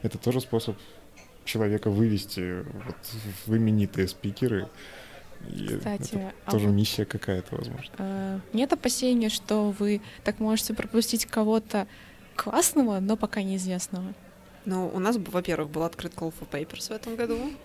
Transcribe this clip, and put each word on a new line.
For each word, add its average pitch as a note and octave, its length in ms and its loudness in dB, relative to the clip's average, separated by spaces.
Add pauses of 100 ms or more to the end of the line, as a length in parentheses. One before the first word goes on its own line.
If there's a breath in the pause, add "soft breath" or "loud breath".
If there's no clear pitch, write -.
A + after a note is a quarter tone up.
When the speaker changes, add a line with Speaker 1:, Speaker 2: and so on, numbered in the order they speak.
Speaker 1:
Это A2 160 -2
тоже A#2+ 200 2
способ A2+ 360 0 (680 loud breath)
человека G#2+ 440 2
вывести G2 720 2 (220)
вот C3 100 -8 (520)
в A2 100 4
именитые G#2+ 500 4
спикеры. G2+ 600 0 (840 loud breath)
И G1+ 180 -6 (100)
Speaker 2:
Кстати, G#3 380 -4
Speaker 1:
это F#3+ 180 -4 (120)
Speaker 2:
а - 60 -4
Speaker 1:
тоже G#3+ 160 4
Speaker 2:
вот, G2+ 80 6
Speaker 1:
миссия G#2 300 2
какая-то, - 500 -2
возможно. B2+ 440 -8
Speaker 2:
э, F#3+ 400 -4 (140)
нет B3 200 4
опасения, B3 560 2
что G#3 400 2 (100)
вы G#3 220 2 (220 loud breath)
так G#3+ 160 0
можете A3 340 2
пропустить A3 520 0
кого-то G#3+ 600 2 (500 loud breath)
классного, B3 640 4
но G3 180 2
пока G#3 260 0
неизвестного? F#3 680 -2 (520)
Speaker 3:
Ну, F#3 300 0
у F#3+ 40 0
нас, G#3+ 180 4
б-, F#3 140 -4
во-первых, E3 380 0
был D#3 140 -2
открыт E3+ 320 -4
Call E3 240 -6
for - 100 -12
Papers - 380 -6
в - 40 -6
этом A3+ 240 -8
году. A#3 360 -2 (140)